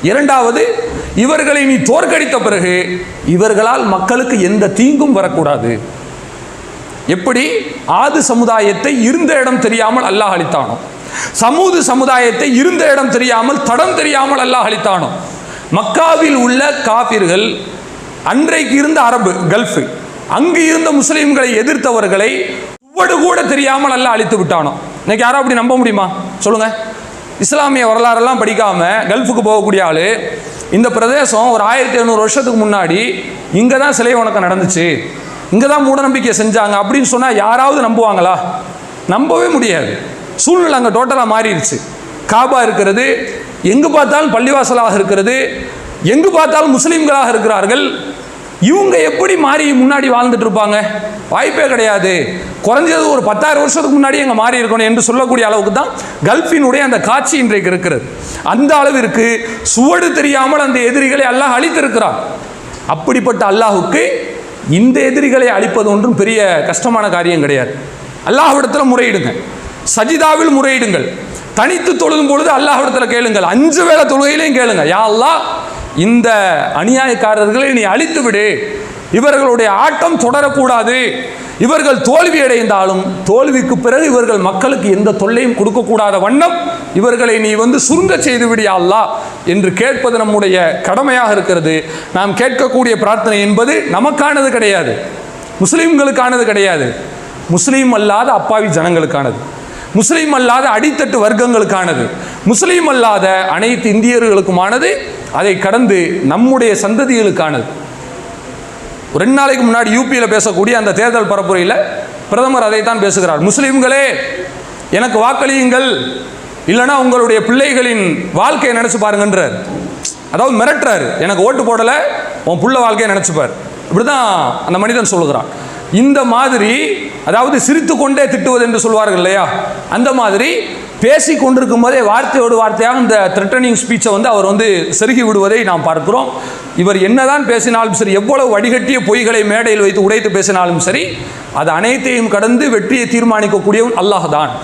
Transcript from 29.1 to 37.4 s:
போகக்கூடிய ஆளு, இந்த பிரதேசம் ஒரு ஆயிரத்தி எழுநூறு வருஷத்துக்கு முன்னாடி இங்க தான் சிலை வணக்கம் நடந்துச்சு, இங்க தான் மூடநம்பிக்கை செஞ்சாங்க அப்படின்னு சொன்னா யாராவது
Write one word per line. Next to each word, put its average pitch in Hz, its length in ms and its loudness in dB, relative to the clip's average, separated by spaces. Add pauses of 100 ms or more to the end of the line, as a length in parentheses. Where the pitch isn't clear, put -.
போகக்கூடிய 208 360 2
ஆளு, 165 240 0 (680)
இந்த 233 180 2
பிரதேசம் 240 600 2
ஒரு 214 140 2
ஆயிரத்தி 247 340 0
எழுநூறு 226 260 2
வருஷத்துக்கு 233 420 0
முன்னாடி 190 340 0 (540)
இங்க 247 240 2
தான் 277 160 2
சிலை 240 200 2
வணக்கம் 220 340 0
நடந்துச்சு, 180 380 0 (680)
இங்க 233 160 4
தான் 285 200 2
மூடநம்பிக்கை 262 540 0
செஞ்சாங்க 208 400 0
அப்படின்னு 233 320 0
சொன்னா 254 160 0
யாராவது 247 580 2